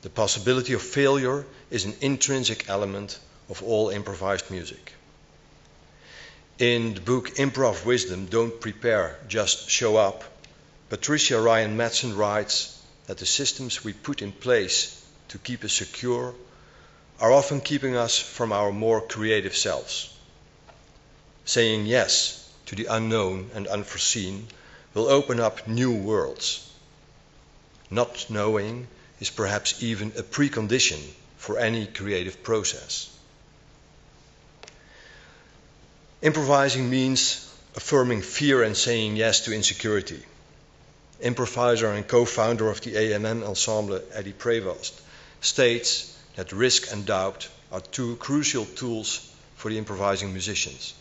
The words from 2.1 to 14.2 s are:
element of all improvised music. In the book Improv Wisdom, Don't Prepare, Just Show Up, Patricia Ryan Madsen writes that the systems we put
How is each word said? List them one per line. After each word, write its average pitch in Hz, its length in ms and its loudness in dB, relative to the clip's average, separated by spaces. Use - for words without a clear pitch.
element 98 500 -4
of - 140 -10
all 107 260 2
improvised 98 640 -4
music. 85 420 -12
In 117 360 4
the 92 60 -10
book 120 360 0
Improv 135 480 0
Wisdom, 98 420 0
Don't 117 340 0
Prepare, 104 680 -2
Just 104 440 -2
Show 110 260 4
Up, 98 260 4
Patricia 131 520 2
Ryan 113 360 4
Madsen 113 400 0
writes 104 640 0
that - 120 -10
the - 80 -6
systems - 560 -2
we 107 100 -8
put - 300 -8